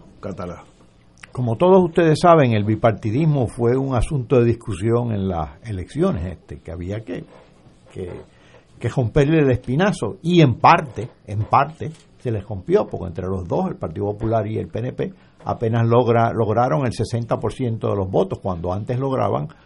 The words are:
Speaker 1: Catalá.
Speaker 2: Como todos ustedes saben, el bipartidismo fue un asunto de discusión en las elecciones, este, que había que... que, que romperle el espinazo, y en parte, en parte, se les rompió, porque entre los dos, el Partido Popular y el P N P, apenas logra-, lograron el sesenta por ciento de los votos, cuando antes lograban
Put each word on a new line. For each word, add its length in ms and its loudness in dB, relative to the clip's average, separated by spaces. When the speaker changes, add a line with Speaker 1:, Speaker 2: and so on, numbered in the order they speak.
Speaker 1:
Catalá. 420 -12
Speaker 2:
Como 220 -2
todos 280 6
ustedes 360 2
saben, 340 6
el 100 2
bipartidismo 800 0
fue 320 0
un 160 -2
asunto 460 0
de 60 4
discusión 680 -2
en 160 -2
las 220 -4
elecciones, 560 -4
este, 360 -12
que 100 -16
había 300 -8
que... 240 -12
que, 160 -10
que 100 -4
romperle 520 2
el 100 4
espinazo, 720 -2
y 180 4
en 140 6
parte, 540 4
en 160 -4
parte, 480 0
se 140 -6
les 120 -4
rompió, 440 -2
porque 200 -8
entre 200 -8
los 200 -6
dos, 220 -2
el 60 -8
Partido 380 -8
Popular 340 -2
y 100 -6
el 100 -6
P 120 -8
N 140 -6
P, 200 -6
apenas 420 0
logra-, 460 4
lograron 540 0
el 60 -4
sesenta 440 -4
por 160 -4
ciento 360 -4
de 80 -2
los 120 -4
votos, 320 -2
cuando 320 -4
antes 240 -6
lograban 500 -2